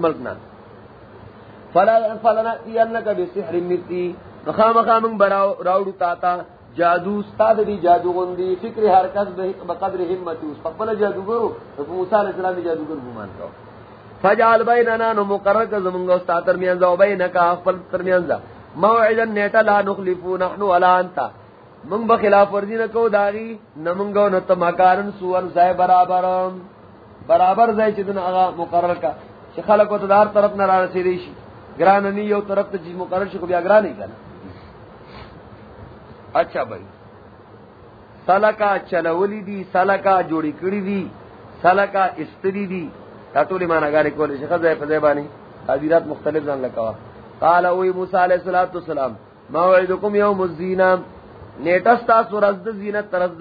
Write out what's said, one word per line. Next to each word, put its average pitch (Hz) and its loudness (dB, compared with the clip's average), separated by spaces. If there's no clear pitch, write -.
ملک 151 0
نه. 98 -10
فلا، 208 4
فلنأتینک 226 0
بسحر 175 -6
مثلی، 180 -4
نو 151 -4
خامخا 226 2
موږ 226 -4
به 196 4
راو-، 196 0
راوړو 190 0
تا 175 -2
ته 180 0
جادو، 175 2
ستا 214 2
د 208 0
دې 208 -4
جادو 175 4
غوندې. 180 -4
فکر 220 -6
هر 185 6
کس 202 -2
به، 190 -4
بقدر 185 -6
همت، 170 -8
اوس 147 -10
په 165 -4
خپله 220 -4
جادوګر 202 -2
و، 196 -2
نو 143 -6
په 156 -12
موسی 185 -2
علیہ 175 -4
السلام 185 -4
یې 170 -8
جادوګر 151 -6
ګمان 110 -14
کاوه. 90 -14
فجعل 226 4
بیننا، 226 2
نو 208 0
مقرر 202 0
کړه 208 -2
زموږ 180 -4
او 180 4
ستا 175 -2
ترمنځ، 180 0
او 180 4
بینک، 185 0
خپل 185 -2
ترمنځ، 180 0
موعدا، 226 4
نیټه، 208 0
لا 202 4
نخلفو 185 -4
نحن 180 -4
ولا 180 4
انت، 180 -4
موږ 208 -4
به 226 6
خلاف 202 6
ورزي 202 -4
نه 226 -2
کوو 220 -2
داغي، 208 -2
نه 170 -4
موږ 202 -4
او 208 4
نه 185 0
ته، 185 0
مکارن 185 2
سوان، 180 -4
ځای 180 4
برابر، 180 2
برابر 185 6
ځای 220 2
چې 202 -4
دونه 196 -4
هغه 185 2
مقرر 175 0
کا، 156 0
چې - -8
خلک 208 4
ورته 196 -4
د 190 2
هر 208 6
طرف 208 4
نه 196 0
را 190 4
رسېدی 180 -2
شي. - -16
ګران 196 4
نه 202 -4
یو 208 0
طرف 196 0
ته 196 -6
چې 170 -10
مقرر 185 -4
شي، 190 -10
خو 175 -8
بیا 175 0
ګران 202 6
یې 143 -6
کنه. 98 -12
اچھا 170 -4
بھائی، 98 -14
سلکا 208 2
چلولی 180 -2
دي، 196 -10
سلکا 190 2
جوړی 156 -2
کړی 190 -2
دي، 196 -2
سلکا 196 2
استری 190 -6
دي، 175 -6
دا 135 2
ټولې 180 -4
معناګانې 151 2
کولې 147 -2
شي. 147 -10
ښه 175 0
ځای 160 2
په 147 -8
ځای 156 2
باندې 143 2
تعبیرات 156 2
مختلف 151 -4
ځان 135 -4
لکه 120 -6
وا. 110 -4
قال 175 4
وی 185 0
موسی 185 -4
علیہ 180 4
الصلوۃ 180 -2
والسلام، 147 -6
موعدکم 185 2
یوم 202 2
الزینہ، 185 0
نیټه 180 4
ستاسو 226 2
ورځ 202 2
د 226 -8
زینت، 208 -6
ورځ 180 -2